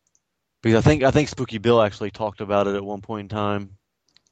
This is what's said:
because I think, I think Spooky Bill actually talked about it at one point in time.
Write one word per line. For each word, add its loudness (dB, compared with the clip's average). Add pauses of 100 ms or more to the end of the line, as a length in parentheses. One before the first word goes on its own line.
(640)
because 4
I 6
think, 4
I 4
think 2
Spooky -8
Bill 4
actually -4
talked -10
about 0
it -2
at -6
one -10
point -12
in -6
time. -6 (560)